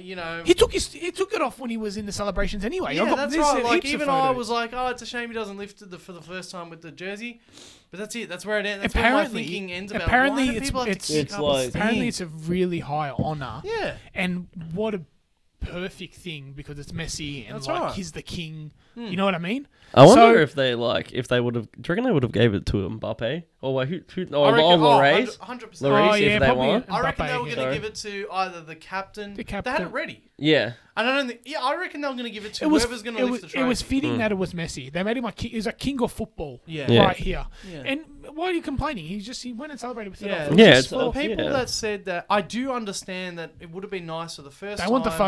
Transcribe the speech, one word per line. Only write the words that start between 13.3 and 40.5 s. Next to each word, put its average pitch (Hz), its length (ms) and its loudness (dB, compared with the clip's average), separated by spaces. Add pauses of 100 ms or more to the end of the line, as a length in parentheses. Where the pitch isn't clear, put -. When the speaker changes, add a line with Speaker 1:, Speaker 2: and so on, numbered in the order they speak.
Speaker 1:
Yeah. 381 320 -4 (180)
Speaker 2:
And 180 340 -4 (260)
what 214 220 -2
a 175 60 -8 (600)
perfect 180 540 -10
thing 143 380 -14
because 143 260 -14
it's 143 120 -14
Messi 147 560 -8
and, - 80 -12
Speaker 1:
That's 135 120 -10
Speaker 2:
like, 339 140 -4
Speaker 1:
right. 160 120 -4
Speaker 2:
he's 175 180 -8
the 156 100 -12
king. 156 500 -12 (240)
Speaker 1:
Hmm. 233 120 -10
Speaker 2:
You 185 100 -6
know 196 80 0
what 190 100 2
I 160 40 -4
mean? 226 280 -4 (260)
Speaker 3:
I 135 120 12
wonder 214 160 12
Speaker 2:
So 233 200 10
Speaker 3:
if 139 140 0
they, 131 200 0
like, 120 380 -2
if 123 140 -4
they 123 120 2
would 120 160 0
have. 113 160 -6
Do - 80 -18
you 120 100 -14
reckon 196 160 0
they 254 60 2
would 143 120 4
have 117 80 0
gave 113 220 4
it 98 140 -2
to 98 220 0
Mbappe? 113 540 -6 (180)
Or, 131 120 -2
like, 131 160 0
who? 175 120 -6 (120)
Who? 175 220 -6
Or, 143 120 6
Speaker 1:
I - 40 10
reckon, 156 140 8
Speaker 3:
or 175 80 10
Speaker 1:
oh, 175 40 10
Speaker 3:
Lloris? 143 360 8
Speaker 1:
hundred, 226 260 2
hundred 240 320 -14
percent. 139 220 0
Speaker 3:
Lloris, 208 160 6
Speaker 2:
Oh, 208 60 6
Speaker 3:
if 208 60 4
Speaker 2:
yeah, 208 180 4
Speaker 3:
they - 60 4
Speaker 2:
probably 127 220 4
Speaker 3:
won? 208 220 2
Speaker 1:
I 208 120 0
reckon - 240 -2
Speaker 2:
Mbappe, 147 60 -4
Speaker 1:
they - 60 -2
were 240 100 -4
Speaker 2:
yeah. - 80 -6
Speaker 1:
gonna 135 120 -4
Speaker 3:
Sorry. 135 80 -2
Speaker 1:
give - 100 -6
it 214 100 -10
to 202 360 -10
either 180 300 -4
the 156 140 -16
captain. 196 580 -10
Speaker 2:
The 214 100 -10
Speaker 1:
They - 100 -10
had 196 120 -6
Speaker 2:
captain. 254 220 -2
Speaker 1:
it - 40 -12
ready. 160 320 -8 (140)
Speaker 3:
Yeah. 135 360 2 (240)
Speaker 1:
And 226 120 0
I 269 80 0
don't 277 100 -2
think, 233 180 -12
yeah, 285 160 -6
I 277 140 0
reckon 339 260 -8
they 285 60 -4
were 262 60 -4
gonna 240 160 -8
give 202 160 -10
it 214 100 -12
to - 100 -4
Speaker 2:
It - 20 4
was, 254 160 6
Speaker 1:
whoever's 233 200 -4
gonna 233 160 -6
Speaker 2:
it 254 60 2
Speaker 1:
lift 247 180 -2
Speaker 2:
was, 160 100 -18
Speaker 1:
the 277 60 -4
Speaker 2:
it 262 40 0
was 247 180 0
Speaker 1:
trophy. - 140 -4
Speaker 2:
fitting 269 200 0
Speaker 3:
Mm. - 40 0
Speaker 2:
that 220 120 0
it 202 60 0
was 180 160 -4
Messi. 156 380 -8
They 165 120 -4
made 233 140 -2
him 240 80 -4
a 196 80 -4
ki-, - 160 -8
he's 226 180 -4
a 226 60 -4
king 262 280 -4
of 233 100 0
football 151 540 -10
Speaker 1:
Yeah. 147 260 -4
Speaker 3:
Yeah. 117 140 10
Speaker 2:
right 180 120 2
here. 151 280 -4 (240)
Speaker 1:
Yeah. 151 160 -12
Speaker 2:
And 277 160 -4 (320)
why 320 120 -6
are 370 80 -2
you 330 80 -2
complaining? 254 440 -6
He 196 140 -8
just, 226 240 -12
he 247 80 -10
went 277 200 -12
and 269 80 -14
celebrated 226 320 -10
with - 80 -18
the 202 80 -10
Speaker 1:
Yeah. 196 80 -2
Speaker 2:
other 160 80 -4 (120)